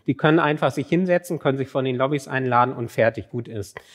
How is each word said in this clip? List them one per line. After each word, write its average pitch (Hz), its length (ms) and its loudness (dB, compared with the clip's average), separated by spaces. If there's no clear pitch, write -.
die 139 80 -2
können 156 240 4
einfach 151 320 2
sich 139 160 -6
hinsetzen, 180 540 0
können 135 180 0
sich 131 80 -4
von 135 180 -2
den 131 120 -2
Lobbys 139 320 -2
einladen 127 480 2
und 120 160 -8
fertig, 113 360 2
gut 120 200 -8
ist. 104 280 -10